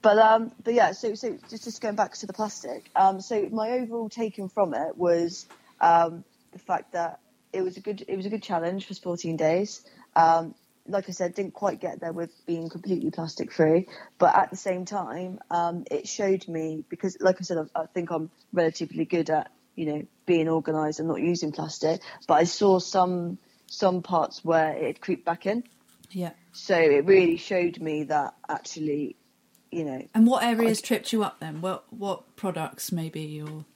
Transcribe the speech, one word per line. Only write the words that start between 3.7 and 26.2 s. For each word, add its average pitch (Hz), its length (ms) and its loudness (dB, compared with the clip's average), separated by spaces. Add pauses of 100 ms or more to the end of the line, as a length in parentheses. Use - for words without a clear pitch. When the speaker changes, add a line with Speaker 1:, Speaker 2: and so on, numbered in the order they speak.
Speaker 1:
overall 233 400 -4
taking 208 400 -6
from 185 240 0
it 147 240 -4
was, 170 480 0 (340)
um, 170 440 4 (280)
the 185 60 -20
fact - 340 -6
that 170 280 -4 (340)
it 190 80 -2
was 185 160 -6
a - 20 -14
good, 202 260 -8
it 196 100 -6
was 190 100 -8
a 202 40 -4
good 214 120 -6
challenge 180 440 -4
for - 80 -12
fourteen 170 440 -6
days. 165 420 0 (340)
Um, 165 400 4 (340)
like 196 200 -4
I 190 40 -10
said, 180 220 -4
didn't 196 200 -6
quite - 260 -4
get 175 200 -8
there 165 120 -6
with 165 180 -6 (160)
being 165 220 -4
completely 175 420 -4
plastic - 420 -8
free, 165 360 4 (300)
but - 180 4
at - 140 2
the 190 60 -12
same 185 280 -6
time, 180 560 -8 (100)
um, 170 400 -2
it - 160 -4
showed 190 400 -2
me, 160 420 -6
because 185 320 -6
like 185 200 4
I - 20 -10
said, 175 160 -4 (160)
I, 160 80 -2
I 160 40 -6
think 170 260 -6
I'm 160 180 -4 (220)
relatively 160 520 0
good 165 240 -2
at, 156 220 0 (240)
you 165 120 -6
know, 151 200 -4 (200)
being 165 220 2
organised 156 520 -2
and 160 80 -2
not 135 120 -2
using 170 300 0
plastic, 156 520 -4 (260)
but 170 60 8
I 156 100 6
saw 185 340 4
some, 180 580 0 (300)
some 185 360 0
parts - 420 -2
where 160 320 2
it 156 100 -2
had 147 140 -6
creeped - 240 -4
back 170 220 -4
in. 226 180 -2 (480)
Speaker 2:
Yeah. 175 180 -6 (220)